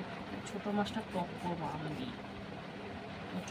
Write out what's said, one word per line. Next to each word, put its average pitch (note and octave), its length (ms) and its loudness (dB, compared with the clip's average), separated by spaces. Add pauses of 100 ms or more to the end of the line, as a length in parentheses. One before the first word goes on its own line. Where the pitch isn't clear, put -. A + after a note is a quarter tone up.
(500)
ছোটো G#3 280 0
মাছটা G#3 240 4 (120)
টক F3 160 4 (140)
করবো E3+ 220 2 (100)
আম D#3 80 0 (140)
দিয়ে। B2 160 0 (1160)
তো - 80 0 (140)